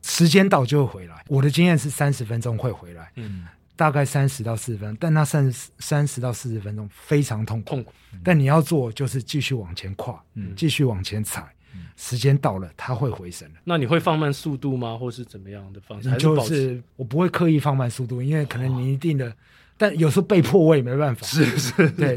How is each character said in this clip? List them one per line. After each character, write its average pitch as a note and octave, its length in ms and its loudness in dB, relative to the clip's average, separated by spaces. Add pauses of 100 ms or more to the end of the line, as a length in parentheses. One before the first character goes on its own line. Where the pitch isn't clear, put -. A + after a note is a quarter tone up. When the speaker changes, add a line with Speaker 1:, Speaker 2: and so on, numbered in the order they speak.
Speaker 1:
时 - 260 4
间 G3 220 8
到 D3 160 4
就 C#3+ 200 2
会 A2 80 -6
回 F2+ 140 -14
来。 D#2+ 220 -20
我 C3+ 120 2
的 C#3+ 80 4
经 D#3+ 160 4
验 E3+ 120 6
是 D3 120 -2
三 C#3+ 220 0
十 B2+ 140 -4
分 A2+ 160 -4
钟 A#2 160 -2
会 B2 120 -2
回 F2+ 240 -10
来。 E2 220 -18
Speaker 2:
嗯。 G2+ 300 -12 (300)
Speaker 1:
大 D#3 140 2
概 C#3+ 160 2
三 C#3 240 2
十 A#2 140 -8
到 A2+ 120 -4
四 A2+ 180 -8
十 G#2+ 40 -8
分 G#2 120 -10
钟， G#2+ 100 -10
但 E3 120 0
那 D#3 140 4
三 C#3 260 2
十， - 280 -12
三 D3 260 0
十 C3 160 -6
到 B2 100 -2
四 A#2 220 -8
十 A2 60 -6
分 G#2 160 -8
钟 G#2+ 180 -10
非 D3 300 0
常 A2 200 -2
痛 A2 200 -4
苦。 - 60 -14
Speaker 2:
痛 C3 140 -4
苦。 - 80 -16 (320)
Speaker 1:
但 F3 160 6
你 C3+ 60 4
要 D3+ 160 6
做 C3+ 300 0
就 C3+ 160 -4
是 C3 140 -4
继 C#3+ 200 -4
续 C3+ 140 -2
往 F2+ 200 -8
前 F#2 200 -10
跨， - 280 -10 (120)
Speaker 3:
嗯。 G2+ 200 -10
Speaker 1:
继 D#3+ 140 0
续 C#3+ 140 0
往 G#2 200 0
前 G#2+ 200 -4
踩。 - 280 -10 (220)
Speaker 3:
嗯。 F2 120 -16 (120)
Speaker 1:
时 - 180 -8
间 C#3 220 2
到 A2+ 220 -2
了， F2+ 180 -10
他 - 160 -6
会 B2 160 -2
回 F#2 220 -10
神 - 200 -18
的。 - 120 -20
Speaker 2:
那 F3 120 -2
你 C#3 120 0
会 E3 120 2
放 E3 180 2
慢 D3+ 140 0
速 C#3+ 240 -6
度 C3 220 -4
吗？ A#2 180 -6
或 B2 140 -8
是 A#2+ 160 -12
怎 G2+ 160 -20
么 F#2+ 80 -18
样 G2 240 -16
的 G2 80 -18
方 G#2 180 -16
式？ B2+ 120 -2
Speaker 1:
你 B2+ 60 2
就 D#3 180 4
是， C#3+ 40 4
Speaker 2:
还 A#2+ 60 0
是 A2 60 -2
保 D#3+ 40 0
持？ B2+ 280 -2 (140)
Speaker 1:
我 C3+ 60 -8
不 B2 140 -4
会 F3+ 100 4
刻 F3 220 2
意 D3+ 100 4
放 C#3 160 0
慢 B2+ 140 0
速 B2 160 -6
度， B2 160 -6
因 D3 160 0
为 D3 80 0
可 A#2+ 140 -8
能 B2+ 200 -2
你 C3 140 0
一 - 20 0
定 D3+ 220 -2
的， A#2+ 180 -6 (400)
但 G3+ 220 2
有 D#3+ 100 4
时 C#3 100 4
候 G3 100 4
被 G3 120 6
迫 E3+ 220 4
我 D#3+ 140 8
也 C#3 80 4
没 B2 120 -4
办 C#3+ 200 0
法。 - 100 -12
Speaker 2:
是， D3+ 180 2 (140)
是。 C3+ 320 2
Speaker 1:
对， C3+ 280 0